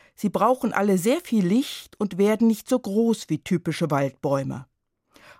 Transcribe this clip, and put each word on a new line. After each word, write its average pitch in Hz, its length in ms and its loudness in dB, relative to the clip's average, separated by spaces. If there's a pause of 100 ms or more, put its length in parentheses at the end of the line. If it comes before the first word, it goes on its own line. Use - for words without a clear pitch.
(160)
Sie 202 140 -2
brauchen 233 420 0
alle 196 260 2
sehr 233 220 0
viel 214 260 0
Licht - 540 -2
und 185 180 -6
werden 214 300 2
nicht 226 220 -2
so 254 100 2
groß 226 480 0
wie 156 160 -4
typische 170 480 -2
Waldbäume. 135 760 -2 (760)